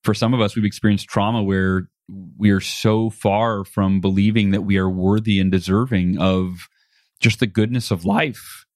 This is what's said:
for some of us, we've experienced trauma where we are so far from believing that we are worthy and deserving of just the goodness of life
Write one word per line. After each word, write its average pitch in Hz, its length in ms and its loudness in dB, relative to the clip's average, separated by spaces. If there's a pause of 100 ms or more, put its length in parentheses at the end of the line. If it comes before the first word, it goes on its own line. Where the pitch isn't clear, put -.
for 104 120 2
some 117 180 0
of 120 80 2
us, 104 140 0
we've 107 100 0
experienced 104 420 0
trauma 110 360 0
where 95 440 0 (480)
we 104 140 2
are 98 100 4
so 110 520 0
far 104 520 -2
from 98 380 0
believing 101 480 2
that 101 140 0
we 98 140 0
are 95 120 0
worthy 98 500 0
and 95 120 2
deserving 92 680 0
of 92 500 -2 (520)
just 113 200 0
the 127 60 2
goodness 113 460 -2
of 87 120 -2
life 143 640 -4 (100)